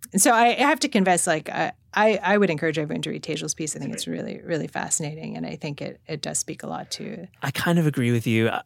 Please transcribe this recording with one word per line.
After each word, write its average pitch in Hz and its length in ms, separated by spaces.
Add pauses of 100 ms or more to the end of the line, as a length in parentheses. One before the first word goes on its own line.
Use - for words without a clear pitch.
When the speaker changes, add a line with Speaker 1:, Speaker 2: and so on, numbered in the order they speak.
(140)
Speaker 1:
and 202 80
so 277 120
I 233 200
have - 280
to 277 60
confess, 185 400
like, 160 220
I, 165 240 (200)
I, 214 300
I 196 140
would 202 120
encourage 156 300
everyone 156 240
to 160 80
read 156 120
Tejal's 156 300
piece. 156 220
I 156 40
think 139 140
it's - 140
really, - 360
really 160 240
fascinating, 160 680
and 165 100
I 165 100
think 147 260
it, 143 260
it 151 140
does 151 180
speak - 240
a - 40
lot - 240
to - 360 (160)
Speaker 2:
I 143 80
kind 170 260
of 165 80
agree 127 260
with 117 140
you. 113 220
Uh, - 180